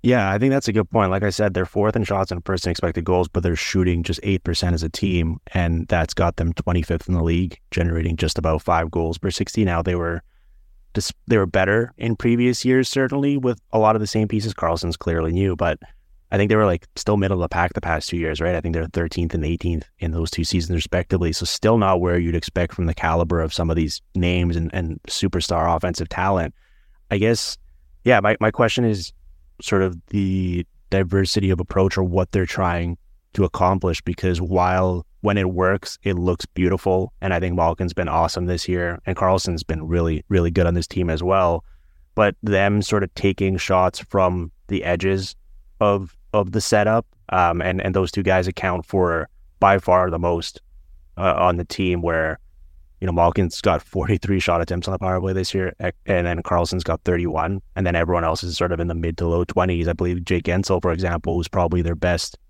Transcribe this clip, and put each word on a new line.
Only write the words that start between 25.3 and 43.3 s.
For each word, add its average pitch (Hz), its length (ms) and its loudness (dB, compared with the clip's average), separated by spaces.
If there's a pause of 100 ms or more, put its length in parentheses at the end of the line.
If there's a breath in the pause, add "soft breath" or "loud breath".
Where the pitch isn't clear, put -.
offensive 85 320 -4
talent. 98 480 -2 (560)
I 107 60 0
guess, 110 400 0 (480)
yeah, 120 160 6
my, 104 180 2
my 107 100 2
question 120 360 2
is 104 260 -2 (500)
sort 98 200 0
of 92 120 0 (140)
the 95 580 -2 (240)
diversity 95 600 2
of 90 100 2
approach 95 380 0
or 95 60 0
what 90 280 0
they're 92 140 2
trying 87 520 -2 (360)
to 101 100 2
accomplish, 90 600 0
because 87 360 -2
while 90 640 0 (140)
when 104 180 0
it 92 140 0
works, 92 520 0
it 98 100 0
looks 87 320 0
beautiful. 92 720 0
And 95 140 -2
I 85 80 0
think 90 140 -2
Malkin's 85 360 0
been 87 160 -4
awesome 82 380 0
this 87 240 -2
year, 87 360 -2
and 92 120 -4
Karlsson's 92 460 0
been 78 220 -6
really, 82 440 0
really 87 200 4
good 85 160 2
on 85 100 2
this 85 120 -2
team 87 220 -2
as 80 120 -2
well. 90 440 2 (500)
But 104 260 2
them 101 400 2
sort 101 220 0
of 92 120 -6
taking 95 420 0